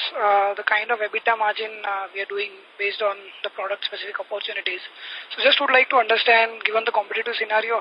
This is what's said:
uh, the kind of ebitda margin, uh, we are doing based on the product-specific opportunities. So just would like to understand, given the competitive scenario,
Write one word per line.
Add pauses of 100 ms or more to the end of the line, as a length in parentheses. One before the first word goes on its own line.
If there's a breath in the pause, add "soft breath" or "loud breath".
(180)
uh,
the
kind
of
ebitda
margin, (160)
uh,
we
are
doing (280)
based
on (300)
the
product-specific
opportunities. (520 loud breath)
So
just
would
like
to
understand,
given
the
competitive
scenario,